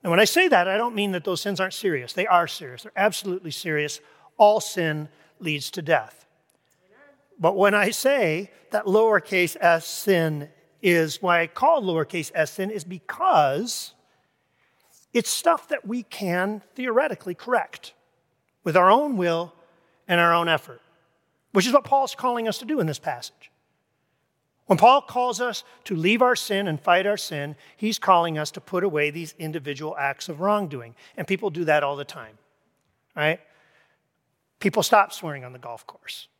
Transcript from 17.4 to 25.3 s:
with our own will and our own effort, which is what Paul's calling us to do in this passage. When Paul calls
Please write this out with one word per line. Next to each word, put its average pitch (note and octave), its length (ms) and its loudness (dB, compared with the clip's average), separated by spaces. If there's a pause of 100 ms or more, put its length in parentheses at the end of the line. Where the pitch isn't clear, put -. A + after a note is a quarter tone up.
with D#3+ 140 2
our F#3 140 8
own C4+ 260 2
will E3+ 360 -2 (540)
and F3 120 4
our E3+ 140 6
own E3+ 140 2
effort, C#3 340 -2 (680)
which F#3 140 2
is A#3+ 80 -2
what C#4 100 6
Paul's C#4 300 0
calling A#3+ 340 -2
us G#3+ 120 -4
to B3+ 60 -14
do D4 140 -2
in F3+ 60 0
this D3+ 140 -4
passage. - 520 -12 (1160)
When F#3 100 4
Paul B3+ 240 8
calls B3 400 -4